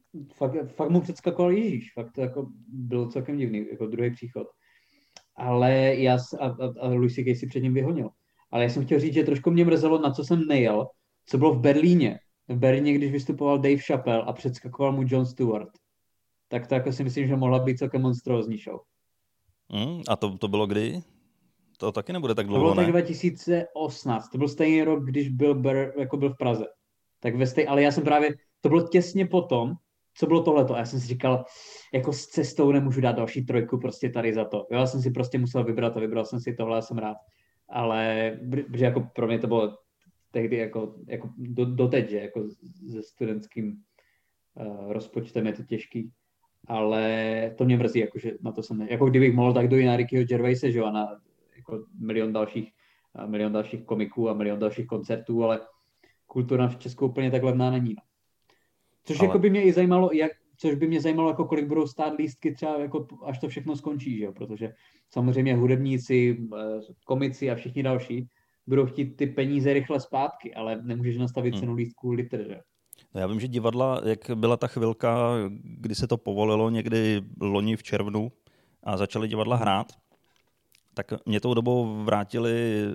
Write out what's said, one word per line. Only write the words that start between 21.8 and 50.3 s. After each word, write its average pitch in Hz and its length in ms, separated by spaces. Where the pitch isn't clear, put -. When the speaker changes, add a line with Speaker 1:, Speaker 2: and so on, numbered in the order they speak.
Speaker 2:
taky 113 200
nebude 139 220
tak 104 120
Speaker 1:
To - 20
Speaker 2:
dlouho, 127 160
Speaker 1:
bylo 190 100
tak 180 120
Speaker 2:
ne? 170 60
Speaker 1:
dva 175 80
tisíce 170 720
osmnáct, 135 540
to 131 100
byl 143 100
stejný 160 340
rok, 151 220
když 135 240
byl 139 260
Burr, 135 440
jako 135 180
byl 139 180
v - 40
Praze. 113 260
Tak 117 160
ve 131 100
stej-, 147 220
ale 143 140
já 147 100
jsem 151 120
právě, 147 300
to - 80
bylo 165 200
těsně 185 380
potom, 139 460
co - 120
bylo 165 160
tohleto. 139 320
A 117 40
já 117 60
jsem 127 160
si 120 60
říkal, 127 380
jako 131 180
s - 140
cestou 143 460
nemůžu 139 280
dát 123 120
další 120 320
trojku 120 340
prostě 127 320
tady 117 240
za 110 100
to. 107 120
Jo, 120 80
já 127 80
jsem 131 160
si 123 80
prostě 127 280
musel 123 260
vybrat 117 320
a 110 40
vybral 110 240
jsem 120 160
si 120 140
tohle 113 240
a 113 40
jsem 113 160
rád. 107 180
Ale 113 640
br-, 139 240
protože 123 120
jako 120 300
pro 117 120
mě 113 120
to 117 80
bylo 110 300
tehdy 117 260
jako, 110 380
jako - 300
do-, 123 260
doteď, 123 360
že 104 100
jako 104 200
se 110 100
studentským, 110 720
eh, 104 320
rozpočtem 113 540
je 107 60
to - 100
těžký. 113 480
Ale 110 920
to 131 60
mě 123 120
mrzí, 117 240
jako, 107 180
že 113 140
na 113 100
to 110 100
jsem 107 160
ne-, 107 120
jako 127 160
kdybych 127 280
mohl, 123 200
tak 120 140
jdu 131 80
i 131 80
na 120 120
Rickyho 123 280
Gervaise, 123 480